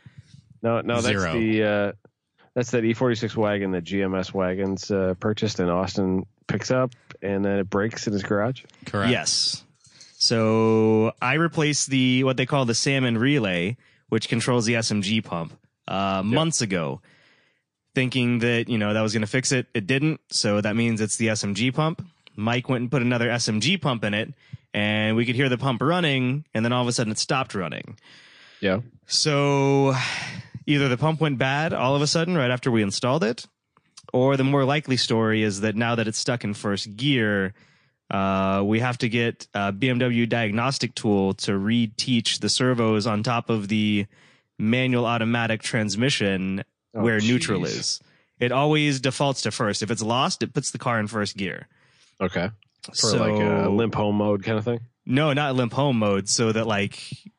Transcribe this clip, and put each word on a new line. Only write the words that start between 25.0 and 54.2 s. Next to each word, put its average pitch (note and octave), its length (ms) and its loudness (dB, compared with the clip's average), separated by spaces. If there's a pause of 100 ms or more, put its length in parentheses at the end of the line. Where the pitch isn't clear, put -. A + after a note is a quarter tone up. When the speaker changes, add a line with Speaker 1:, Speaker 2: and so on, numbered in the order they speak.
Speaker 3:
we A#2 100 2
could A#2+ 100 -2
hear C#3 120 2
the B2 100 0
pump C3 240 -2
running, C#3+ 640 0 (100)
and A2 120 0
then A#2+ 80 0
all B2 80 0
of A#2+ 80 0
a - 20 -2
sudden A2+ 200 -2
it G#2+ 60 -6
stopped C3 380 -4
running. D2+ 420 -8 (600)
Speaker 1:
Yeah. G2 220 0 (260)
Speaker 3:
So C#3 880 2 (720)
either C#3+ 240 2
the A#2+ 80 0
pump D#3 240 0
went D3 160 0
bad C#3+ 360 0
all C3+ 220 2
of C#3+ 60 2
a D3+ 60 0
sudden E3+ 300 0
right B2 140 2
after B2 180 -2
we A2+ 140 4
installed B2+ 400 0
it, A#3 220 -4 (680)
or C3 240 4
the C3 80 2
more C#3 220 4
likely C3+ 320 0
story A2 460 2
is G2+ 180 -2
that G#2+ 160 0
now A#2 180 0
that A2 140 0
it's - 100 -6
stuck A#2+ 240 -2
in G2+ 100 -4
first G2+ 440 -6
gear, G#2+ 560 0 (580)
uh, G2 540 0
we A2 140 2
have B2 180 -2
to B2+ 120 -2
get A#2 440 -2
a G2+ 180 -2
B G2+ 180 -2
M B2 100 0
W A#2+ 260 2
diagnostic A#2 680 -2
tool G2 400 2
to - 160 -4
reteach A2+ 880 0
the G#2 100 -2
servos A#2 560 2
on G#2+ 180 0
top A#2+ 280 -2
of G#2 160 0
the G#2 400 0 (500)
manual B2 480 2
automatic A2+ 560 0
transmission G2+ 1040 -2 (320)
Speaker 1:
Oh, A2 80 -2
Speaker 3:
where A2 160 2
neutral A2 420 0
Speaker 1:
jeez. E2+ 40 -2
Speaker 3:
is. B1 340 -4 (400)
It B2 120 0
always D3 480 2
defaults C3+ 440 -2
to G#2+ 80 -2
first. G#2+ 320 -2
If G2+ 80 -4
it's A2 100 -2
lost, B2 400 0
it - 140 -4
puts C#3+ 160 -2
the - 80 -10
car A#2+ 200 -2
in G#2+ 60 -2
first G#2 320 -4
gear. E2+ 300 -6 (520)
Speaker 1:
Okay. - 300 -2 (380)
For, - 80 -18
Speaker 3:
So A2 240 2
Speaker 1:
like, G#2 460 2
a G2 40 2
limp G#2+ 240 2
home G#2 220 0
mode G#2 280 2